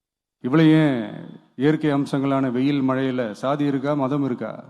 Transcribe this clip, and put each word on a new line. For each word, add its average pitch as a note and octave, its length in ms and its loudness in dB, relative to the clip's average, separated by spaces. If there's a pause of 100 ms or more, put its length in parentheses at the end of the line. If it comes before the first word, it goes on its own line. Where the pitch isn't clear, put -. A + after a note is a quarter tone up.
(460)
இவ்வளவு D#3 360 6
ஏன் C3 180 0 (560)
இயற்கை D3+ 400 2
அம்சங்களான C3+ 640 0
வெயில் C#3 320 0
மழையில B2+ 420 -2 (100)
சாதி C#3+ 300 -2
இருக்கா, C#3 220 -2
மதம் C#3+ 300 -2
இருக்கா? B2 280 -4 (180)